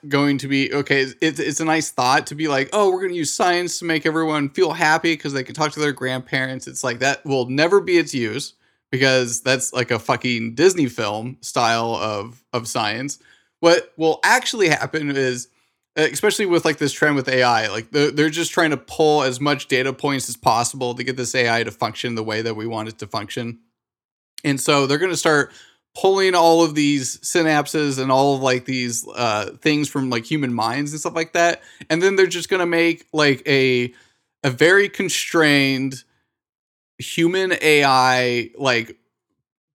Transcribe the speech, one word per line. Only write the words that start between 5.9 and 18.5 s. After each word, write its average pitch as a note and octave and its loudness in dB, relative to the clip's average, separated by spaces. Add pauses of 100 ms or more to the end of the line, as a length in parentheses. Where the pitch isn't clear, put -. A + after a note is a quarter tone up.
grandparents." C3 -6
It's C3 -12
like, A#2+ -4
that C3+ -2
will C3 -2
never E3 4
be F3+ 0
its D3+ 0
use, B2 -6 (360)
because C3 2
that's C3 -2
like B2 -2
a A2+ 0
fucking A#2 -4
Disney E3 2
film A2 -6
style A#2 0
of, G#2+ -6
of A#2 -4
science. A#2 -6 (420)
What E3+ 4
will D#3+ -2
actually A3+ 2
happen D3 -2
is, B2+ -2 (480)
especially F#3+ 0
with, E3+ 2
like, D#3+ 0
this D3 -2
trend D3 2
with C3+ -2
A B2+ 4
I, A2+ 4
like, A2 -6
they're, D3 2
they're D3+ 2
just D#3 -4